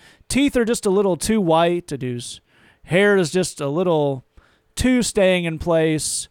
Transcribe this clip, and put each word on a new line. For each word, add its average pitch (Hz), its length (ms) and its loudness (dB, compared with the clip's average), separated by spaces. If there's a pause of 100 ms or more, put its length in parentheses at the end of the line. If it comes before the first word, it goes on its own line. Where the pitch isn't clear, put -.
(280)
teeth 269 300 0
are 240 80 2
just 226 200 -2
a 208 40 2
little 190 260 2
too 220 240 -2
white 170 540 2
and 127 100 -8
whose 120 380 -10 (420)
hair 202 320 2
is 180 160 0
just 180 300 -4
a 139 80 -4
little 151 560 -2 (500)
too 254 280 2
staying 185 420 2
in 160 120 -4
place, 160 720 -2